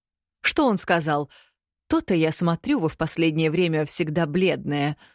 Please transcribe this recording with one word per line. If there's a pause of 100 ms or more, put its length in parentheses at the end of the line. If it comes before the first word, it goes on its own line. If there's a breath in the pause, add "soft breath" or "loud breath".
(400)
Что
он
сказал? (580 soft breath)
То-то
я
смотрю,
вы
в
последнее
время
всегда
бледная", (180 soft breath)